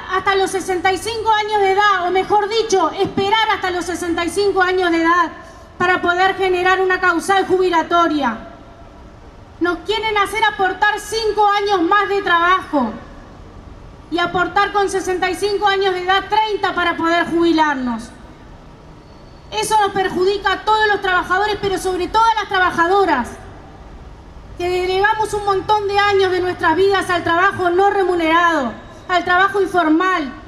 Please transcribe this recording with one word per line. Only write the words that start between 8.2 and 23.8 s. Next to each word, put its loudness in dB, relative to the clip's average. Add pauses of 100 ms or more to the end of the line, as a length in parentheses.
Nos -2
quieren -2
hacer 0
aportar 0
cinco 0
años 0
más 2
de -2
trabajo 0 (1160)
y -4
aportar 0
con 2
sesenta -2
y -4
cinco -2
años 2
de -6
edad 0
treinta -2
para 0
poder 0
jubilarnos. 0 (1400)
Eso 0
nos 2
perjudica 0
a -6
todos 2
los 0
trabajadores, 0
pero -2
sobre -4
todo 2
a 2
las -6
trabajadoras, 2 (1300)